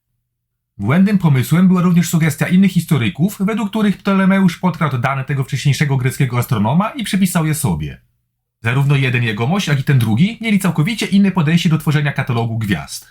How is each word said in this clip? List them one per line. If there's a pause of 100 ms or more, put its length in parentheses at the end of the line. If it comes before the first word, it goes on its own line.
(760)
Błędnym
pomysłem
była
również
sugestia
innych
historyków,
według
których
Ptolemeusz
podkradł
dane
tego
wcześniejszego
greckiego
astronoma
i
przypisał
je
sobie. (600)
Zarówno
jeden
jegomość,
jak
i
ten
drugi
mieli
całkowicie
inne
podejście
do
tworzenia
katalogu
gwiazd.